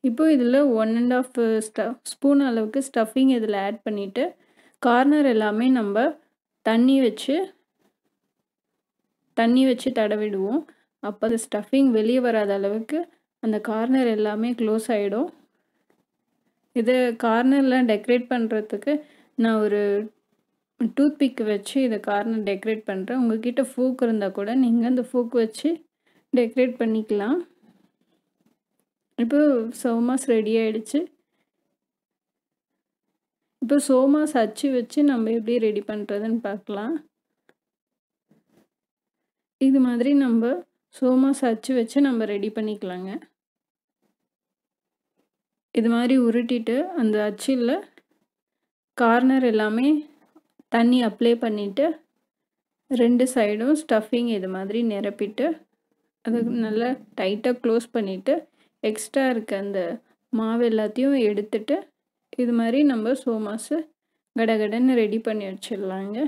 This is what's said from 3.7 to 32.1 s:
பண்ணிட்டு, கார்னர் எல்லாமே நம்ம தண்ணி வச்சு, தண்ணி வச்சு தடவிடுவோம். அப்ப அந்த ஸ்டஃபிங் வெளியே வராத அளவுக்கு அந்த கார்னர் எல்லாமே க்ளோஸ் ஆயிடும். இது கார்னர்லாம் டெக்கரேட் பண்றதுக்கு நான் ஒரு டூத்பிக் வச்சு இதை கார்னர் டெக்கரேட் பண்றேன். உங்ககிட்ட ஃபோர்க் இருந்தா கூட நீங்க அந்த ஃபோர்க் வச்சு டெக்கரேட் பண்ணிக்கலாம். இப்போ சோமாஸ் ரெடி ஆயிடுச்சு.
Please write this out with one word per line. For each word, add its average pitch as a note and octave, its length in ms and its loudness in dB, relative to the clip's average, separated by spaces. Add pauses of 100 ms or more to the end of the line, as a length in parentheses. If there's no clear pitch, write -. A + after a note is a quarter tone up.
பண்ணிட்டு, G#3 380 -4 (640)
கார்னர் C#4 480 4
எல்லாமே G#3+ 340 0 (100)
நம்ம G#3 260 0 (680)
தண்ணி A#3+ 260 4 (100)
வச்சு, A#3 300 -2 (2000)
தண்ணி A#3+ 300 4
வச்சு B3 200 -2 (100)
தடவிடுவோம். G#3+ 640 -2 (460)
அப்ப G#3 200 -6
அந்த A#3 180 0
ஸ்டஃபிங் C4 520 0
வெளியே A#3 300 2
வராத G#3 320 0
அளவுக்கு A3 400 -4 (460)
அந்த G#3+ 120 0 (120)
கார்னர் A#3 480 0
எல்லாமே G#3+ 340 -2 (100)
க்ளோஸ் A3 340 0
ஆயிடும். G#3 320 -2 (1500)
இது B3 140 2 (300)
கார்னர்லாம் B3+ 680 4
டெக்கரேட் A#3+ 420 0
பண்றதுக்கு A3 600 -2 (480)
நான் A3 220 2
ஒரு G#3 160 0 (1160)
டூத்பிக் C#4+ 540 0
வச்சு G3+ 260 -4 (100)
இதை A3 120 -2 (100)
கார்னர் G#3 420 -2
டெக்கரேட் A3 380 -4
பண்றேன். G3 340 -4
உங்ககிட்ட A#3 380 0 (120)
ஃபோர்க் B3+ 340 0
இருந்தா G#3 220 0 (100)
கூட G3+ 100 -6 (140)
நீங்க A#3 300 2
அந்த B3 180 0
ஃபோர்க் B3 320 -2
வச்சு A3 260 -4 (680)
டெக்கரேட் B3 420 0
பண்ணிக்கலாம். A3 560 0 (1900)
இப்போ C#4+ 160 2 (420)
சோமாஸ் A#3+ 500 0
ரெடி A3 200 2 (100)
ஆயிடுச்சு. A3 380 -2 (2500)